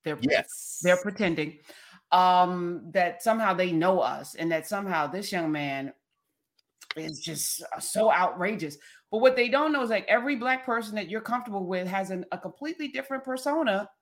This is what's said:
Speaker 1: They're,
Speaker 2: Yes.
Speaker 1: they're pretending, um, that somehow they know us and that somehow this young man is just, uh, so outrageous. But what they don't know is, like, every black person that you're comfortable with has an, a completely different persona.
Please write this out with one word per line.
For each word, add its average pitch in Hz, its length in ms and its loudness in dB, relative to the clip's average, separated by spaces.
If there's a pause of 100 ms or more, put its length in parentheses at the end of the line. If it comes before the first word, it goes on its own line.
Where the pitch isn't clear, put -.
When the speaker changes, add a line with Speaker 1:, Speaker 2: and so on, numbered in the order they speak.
Speaker 1:
They're, 151 180 -4
Speaker 2:
Yes. - 600 0
Speaker 1:
they're 180 180 6
pretending, 170 560 -2 (540)
um, 180 800 4
that 175 320 0
somehow 220 320 2
they 180 160 2
know 175 280 4
us 139 360 -2
and 165 160 -2
that 156 160 0
somehow 185 400 0
this 202 240 -6
young 165 200 -2
man 139 400 -4 (1040)
is 160 240 -10
just, 165 440 -8 (120)
uh, - 40 -12
so 220 340 0
outrageous. 180 640 -2 (320)
But 214 80 -4
what 254 180 6
they 240 140 2
don't 294 220 2
know 285 100 2
is, 233 80 -2
like, 202 180 0
every 240 280 2
black 254 280 -2
person 226 300 -2
that 196 160 -6
you're 214 120 -4
comfortable 220 440 -4
with 180 220 -2
has 190 240 -2
an, 185 200 -4
a 180 60 -6
completely 285 520 -8
different 262 340 -6
persona. 262 680 0 (120)